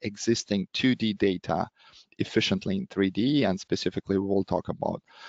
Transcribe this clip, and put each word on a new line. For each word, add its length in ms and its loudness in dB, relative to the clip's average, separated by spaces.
existing 680 -2
two 220 2
D 180 0
data 560 0
efficiently 580 0
in 100 -4
three 240 2
D. 340 2
And 140 0
specifically, 600 -2
we 80 0
will 180 2
talk 240 -2
about 340 -4